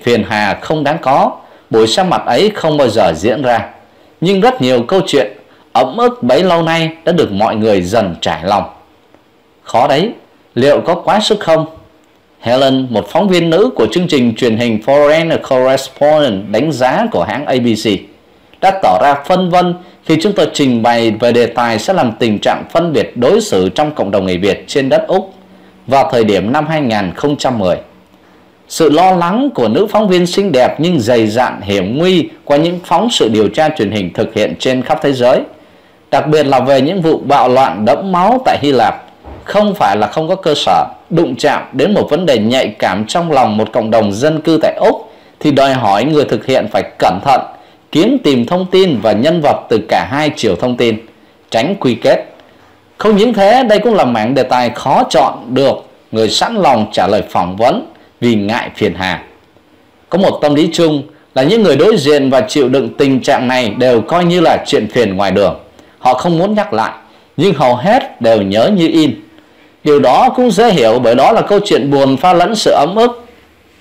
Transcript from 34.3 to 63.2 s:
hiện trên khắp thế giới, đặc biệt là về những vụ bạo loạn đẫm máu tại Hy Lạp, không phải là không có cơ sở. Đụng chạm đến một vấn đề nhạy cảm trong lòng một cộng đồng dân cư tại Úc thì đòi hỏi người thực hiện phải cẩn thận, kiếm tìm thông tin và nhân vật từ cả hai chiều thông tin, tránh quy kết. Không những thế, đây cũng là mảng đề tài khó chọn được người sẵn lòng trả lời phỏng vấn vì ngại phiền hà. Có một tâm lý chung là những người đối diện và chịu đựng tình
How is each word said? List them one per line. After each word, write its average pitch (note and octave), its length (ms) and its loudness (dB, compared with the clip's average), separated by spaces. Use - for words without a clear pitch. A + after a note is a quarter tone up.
hiện G#2+ 240 -2
trên B2+ 240 -2
khắp - 200 -2
thế C#3+ 100 0
giới, B2+ 280 2
đặc C3+ 160 0
biệt D3+ 200 2
là C3+ 140 2
về C3 200 2
những E3+ 220 -2
vụ D#3+ 160 2
bạo C3 300 2
loạn G#2+ 360 0
đẫm D3 280 0
máu G#3+ 320 2
tại B2+ 160 0
Hy C#3+ 120 0
Lạp, A2 300 0
không G#3 300 0
phải G#2 220 0
là G#3 100 0
không D#3+ 220 -4
có F#3 60 0
cơ E3+ 200 -2
sở. - 300 0
Đụng D#3 260 0
chạm A#3 260 0
đến E3 220 0
một B2+ 160 0
vấn E3+ 160 -2
đề C3 120 2
nhạy A2+ 300 0
cảm G#2 280 -2
trong E3+ 260 -4
lòng A2+ 240 2
một G#2+ 160 -2
cộng A2+ 180 -2
đồng A2 220 2
dân D3+ 280 -2
cư D#3+ 220 2
tại - 140 0
Úc - 360 -2
thì D3+ 100 0
đòi C3+ 240 2
hỏi A2 300 0
người D3 200 2
thực - 220 -4
hiện C3 260 0
phải G2 100 0
cẩn - 260 0
thận, C3+ 160 2
kiếm A3+ 320 2
tìm B2 220 0
thông F#3 240 -2
tin F#3 320 2
và G#2+ 100 2
nhân D#3 280 0
vật C3 160 2
từ A2 200 0
cả F#2 220 0
hai D3 260 -2
chiều F#2+ 200 -2
thông B2 200 -4
tin, A2+ 220 0
tránh C3+ 300 -2
quy B2 140 0
kết. - 380 -2
Không G#3 180 0
những A3+ 160 2
thế, G#3+ 320 2
đây G#3 140 2
cũng A#3 160 0
là D#3+ 100 2
mảng A#2+ 300 -2
đề C3+ 80 2
tài B2 280 0
khó E3 400 -2
chọn D3 240 2
được B2+ 400 -2
người A2 160 0
sẵn G3 260 -4
lòng C3 380 0
trả F3+ 140 0
lời F#3 240 0
phỏng F#2 260 -4
vấn D#3 300 0
vì A#2+ 140 2
ngại G#2 420 -4
phiền G#2+ 180 -2
hà. F#2 280 -6
Có F3 80 -2
một E3+ 240 0
tâm D3 120 2
lý D#3 180 2
chung D#3 300 0
là C3 80 0
những G#3+ 200 2
người D3+ 140 4
đối G3+ 200 4
diện C#3 340 2
và C3 100 2
chịu C3+ 280 0
đựng B2+ 200 0
tình C3+ 220 2